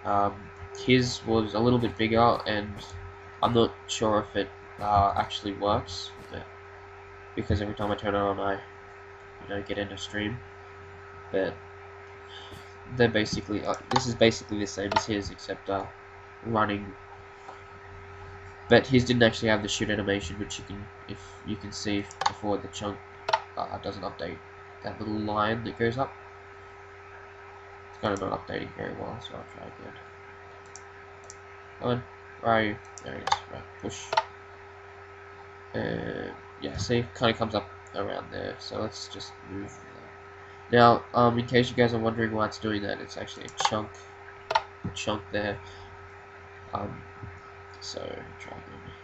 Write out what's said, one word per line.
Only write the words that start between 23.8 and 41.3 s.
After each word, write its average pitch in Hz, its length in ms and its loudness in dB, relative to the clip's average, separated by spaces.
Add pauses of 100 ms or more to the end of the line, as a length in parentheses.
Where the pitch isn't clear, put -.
doesn't - 240 -6
update, 92 340 -6 (460)
that 104 180 -6
little 107 180 0
line 107 460 2
that 98 120 -6
goes 117 200 4
up. 139 160 0 (1900)
Kinda 101 180 2
not 53 280 -2
updating - 280 -4
very 50 180 -6
well, - 280 -6
so - 140 -10
I'll 55 100 -8 (100)
try - 80 -12
again. - 300 -12 (1900)
Come 123 100 -2
on, 123 140 2 (380)
where 117 120 6
are 110 100 6
you? 104 140 0 (260)
There 67 100 -8
he 67 60 -6
is. - 80 -4 (240)
Right, - 120 -10 (180)
push. - 240 -6 (1700)
And 73 580 -2 (300)
yeah, - 160 -4
see, 120 280 2 (100)
kinda 117 180 6
comes 110 220 0
up 101 140 0 (260)
around 92 360 -4
there. 95 280 -4
So 107 220 -6
let's 107 260 -6
just - 240 -12 (200)
move 98 180 -6
that. - 1000 -12
Now, 120 320 12 (100)
um, 117 260 8